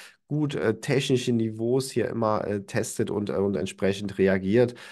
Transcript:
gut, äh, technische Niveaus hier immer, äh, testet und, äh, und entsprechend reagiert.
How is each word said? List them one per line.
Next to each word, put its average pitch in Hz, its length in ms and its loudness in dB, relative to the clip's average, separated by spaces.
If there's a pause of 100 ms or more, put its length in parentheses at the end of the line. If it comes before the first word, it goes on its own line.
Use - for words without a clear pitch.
(260)
gut, 147 280 -2
äh, 107 260 0
technische 127 520 0
Niveaus 117 580 0
hier 110 180 0
immer, 110 380 0
äh, 101 160 -2
testet - 480 -2
und, 104 180 -2
äh, - 60 -2
und 98 220 0
entsprechend 98 600 -2
reagiert. 95 580 4 (180)